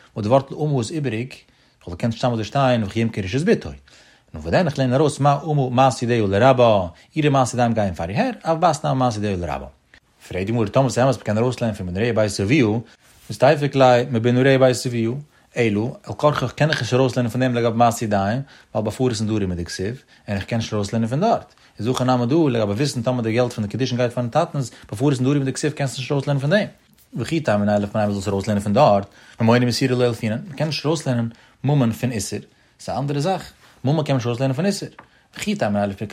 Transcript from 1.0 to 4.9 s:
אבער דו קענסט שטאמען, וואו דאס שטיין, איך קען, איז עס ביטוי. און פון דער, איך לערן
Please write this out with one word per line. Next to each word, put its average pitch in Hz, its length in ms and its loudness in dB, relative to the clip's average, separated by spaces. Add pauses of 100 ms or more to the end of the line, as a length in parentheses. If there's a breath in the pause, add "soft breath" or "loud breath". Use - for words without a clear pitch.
אבער - 80 -14
דו 87 80 -10
קענסט 113 200 -2
שטאמען, 123 140 0
וואו 110 100 -2
דאס 98 40 -6
שטיין, 127 360 0
איך 95 100 -6
קען, 113 320 -2
איז 92 100 -6
עס 139 80 0
ביטוי. 180 300 0 (640 soft breath)
און 78 80 -12
פון 82 80 -6
דער, 165 160 2
איך 139 120 -4
לערן 127 160 0